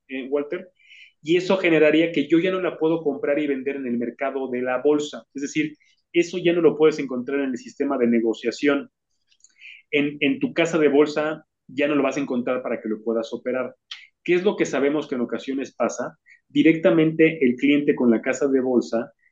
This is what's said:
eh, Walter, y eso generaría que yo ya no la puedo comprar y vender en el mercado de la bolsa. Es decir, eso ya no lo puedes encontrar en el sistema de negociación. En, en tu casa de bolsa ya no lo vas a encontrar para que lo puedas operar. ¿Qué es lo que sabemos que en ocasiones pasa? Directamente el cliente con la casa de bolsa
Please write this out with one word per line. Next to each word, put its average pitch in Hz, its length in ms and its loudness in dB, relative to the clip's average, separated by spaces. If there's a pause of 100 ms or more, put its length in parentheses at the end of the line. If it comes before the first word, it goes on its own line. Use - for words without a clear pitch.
eh, 131 200 -10
Walter, 147 420 -6 (520)
y 160 160 2
eso 185 200 0
generaría 160 540 4
que 139 160 -2
yo 165 120 4
ya 185 120 0
no - 80 -2
la 170 200 -4
puedo 160 240 0
comprar 143 340 -2
y 151 80 -2
vender 139 300 -4
en 135 100 -8
el 120 140 -2
mercado 131 500 -6
de 123 140 -4
la 127 180 -2
bolsa. 147 420 0 (120)
Es 139 80 -8
decir, 151 320 -4 (360)
eso 170 280 0
ya 170 140 2
no 175 80 0
lo 151 140 4
puedes 156 220 4
encontrar 131 440 -4
en 135 100 -4
el 120 60 -6
sistema 139 420 -6
de 120 80 2
negociación. 120 800 0 (1040)
En, 147 300 -2
en 135 180 0
tu 127 140 -4
casa 165 260 0
de 151 80 4
bolsa 151 580 2 (220)
ya 139 200 -2
no 151 60 0
lo 139 80 2
vas 135 160 0
a 143 40 -2
encontrar 127 420 -2
para 120 180 -6
que 110 80 -6
lo 107 140 -6
puedas 113 280 -4
operar. 123 440 -6 (480)
¿Qué 175 120 0
es 175 80 0
lo 196 120 2
que 165 100 0
sabemos 143 420 0
que 139 80 -6
en 120 60 -2
ocasiones 123 520 -6
pasa? 123 440 -4 (300)
Directamente 160 960 4
el 123 120 2
cliente 147 400 2
con 123 160 4
la 110 100 2
casa 135 260 -2
de 135 140 2
bolsa 120 500 0 (200)